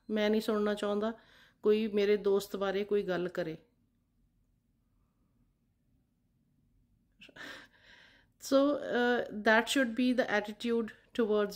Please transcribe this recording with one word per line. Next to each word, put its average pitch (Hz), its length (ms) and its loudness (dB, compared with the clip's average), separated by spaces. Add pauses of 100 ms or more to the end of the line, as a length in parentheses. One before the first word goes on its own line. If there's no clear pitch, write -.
(100)
ਮੈਂ 214 200 0
ਨਹੀਂ 220 100 2
ਸੁਣਨਾ 208 340 0
ਚਾਹੁੰਦਾ 208 380 -2 (500)
ਕੋਈ 214 260 4
ਮੇਰੇ 208 280 2
ਦੋਸਤ 202 400 0
ਬਾਰੇ 196 280 -2
ਕੋਈ 202 180 0
ਗੱਲ 180 260 -2
ਕਰੇ।" 165 280 -6 (4000)
So, - 160 2
uh, 247 800 0
that 220 260 4
should 254 280 0
be 247 240 0
the 233 120 0 (140)
attitude 226 480 -4
towards 208 680 -2